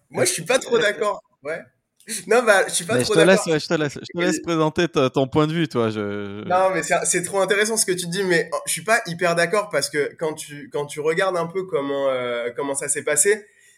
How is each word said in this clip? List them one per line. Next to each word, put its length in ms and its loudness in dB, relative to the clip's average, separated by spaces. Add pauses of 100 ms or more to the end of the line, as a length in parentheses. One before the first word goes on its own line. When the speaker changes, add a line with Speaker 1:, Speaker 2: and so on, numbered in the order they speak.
(100)
Speaker 1:
Moi, 140 -2
Speaker 2:
Est-ce 60 0
Speaker 1:
je 40 -4
suis 100 -10
pas 140 0
trop 200 -2
Speaker 2:
que, 40 0
Speaker 1:
d'accord. 400 -2 (200)
Ouais. 200 -8 (640)
Non, 160 4
bah, 260 6
je 60 -6
suis 100 -4
pas 120 -2
Speaker 2:
mais 80 2
Speaker 1:
trop 100 0
Speaker 2:
je 60 6
te 40 8
laisse, 140 6
Speaker 1:
d'accord. 80 -4
Speaker 2:
ouais, 140 2
je 60 -10
te 80 -2
laisse, 200 0
je 60 -12
te 240 -6
laisse 140 0
Speaker 1:
Oui. 40 8
Speaker 2:
présenter 460 2
ta, 220 2
ton 160 2
point 200 2
de 60 0
vue, 160 0
toi. 220 2
Je, 540 -4
je 60 -4
Speaker 1:
Non, 240 4
mais 80 -2
c'est, 120 0 (100)
c'est 180 -2
trop 180 -2
intéressant 360 0
ce 100 0
que 60 0
tu 160 -6
dis, 160 -4
mais, 280 2
oh, 140 -2
je 60 -4
suis 120 -8
pas 220 2
hyper 280 0
d'accord 360 0
parce 200 -2
que 260 -2
quand 180 -4
tu, 360 -16
quand 160 -6
tu 140 -12
regardes 360 0
un 100 -2
peu 180 -6
comment, 440 -2
euh, 460 -2
comment 200 -4
ça 140 -6
s'est 160 -4
passé, 420 2 (300)